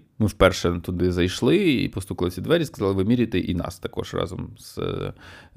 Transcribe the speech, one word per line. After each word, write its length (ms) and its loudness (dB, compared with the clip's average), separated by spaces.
Ми 80 2
вперше 560 4
туди 300 0
зайшли 440 2
і 160 0
постукали 420 -4
в 20 -14
ці 80 -8
двері, 240 2
сказали: 300 -2
«Вимірюйте 440 2
і 160 -2
нас 240 -4
також 360 -8
разом 440 -4
з, 200 -14
е, 340 -4